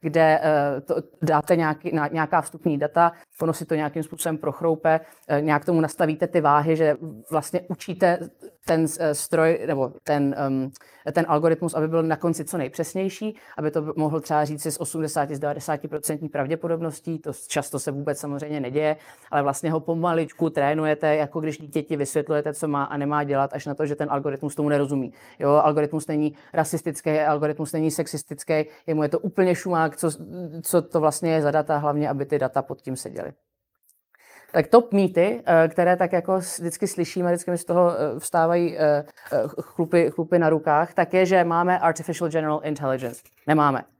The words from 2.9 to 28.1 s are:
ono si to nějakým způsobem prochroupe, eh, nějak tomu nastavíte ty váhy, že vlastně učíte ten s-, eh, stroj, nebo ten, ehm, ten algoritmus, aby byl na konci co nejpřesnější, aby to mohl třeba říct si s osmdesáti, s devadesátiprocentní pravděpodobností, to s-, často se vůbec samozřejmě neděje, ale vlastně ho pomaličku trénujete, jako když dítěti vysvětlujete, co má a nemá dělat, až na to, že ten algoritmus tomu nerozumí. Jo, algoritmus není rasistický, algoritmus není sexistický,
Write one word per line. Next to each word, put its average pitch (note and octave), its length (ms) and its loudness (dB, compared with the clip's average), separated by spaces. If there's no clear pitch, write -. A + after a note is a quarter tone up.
ono E3 120 0
si E3 120 -6
to E3 100 -2
nějakým D3+ 280 -2
způsobem D#3+ 340 -6
prochroupe, D#3+ 640 0
eh, D3 140 0
nějak D3+ 240 2
tomu E3+ 160 2
nastavíte D#3 460 0
ty E3+ 140 2
váhy, D3+ 340 4
že D#3 220 2
vlastně D#3 360 -2
učíte F3+ 520 0
ten D#3+ 220 2
s-, D3 120 -6
eh, D3+ 160 0
stroj, E3 520 2
nebo C3+ 240 -2
ten, C#3+ 340 0
ehm, C3+ 320 -2
ten D#3+ 160 2
algoritmus, D#3+ 460 2
aby D#3 140 0
byl E3 160 0
na D#3+ 120 0
konci E3 300 -2
co F3+ 120 -6
nejpřesnější, F#3 800 -4
aby D3+ 140 -2
to D3+ 240 -4
mohl D#3 240 0
třeba D3+ 260 0
říct D3 160 -6
si D#3 100 -4
s D3 100 -8
osmdesáti, D3+ 540 -4
s C3+ 40 -6
devadesátiprocentní D3 920 -4
pravděpodobností, D#3+ 880 -4
to D3+ 140 -8
s-, - 140 -16
často C#3+ 320 -4
se C#3+ 120 -6
vůbec C#3+ 280 -4
samozřejmě D3 400 -8
neděje, D3 360 0
ale C#3+ 120 2
vlastně C#3+ 280 -2
ho D#3+ 80 0
pomaličku E3 600 0
trénujete, D3+ 680 0
jako D3+ 240 -2
když D#3 180 -4
dítěti D3+ 400 -6
vysvětlujete, D3 560 -2
co D#3+ 140 -6
má C#3+ 160 0
a C#3+ 140 -6
nemá D3 260 -2
dělat, C#3 300 0
až C#3+ 120 -8
na C#3+ 100 -6
to, D#3 100 -2
že D3 100 -4
ten D3 160 -4
algoritmus C#3+ 440 -4
tomu D3 140 0
nerozumí. C#3 440 0
Jo, C#3 100 0
algoritmus D3+ 580 2
není D3+ 280 -2
rasistický, D#3 680 -2
algoritmus D3+ 540 0
není D#3 180 0
sexistický, D3+ 720 -4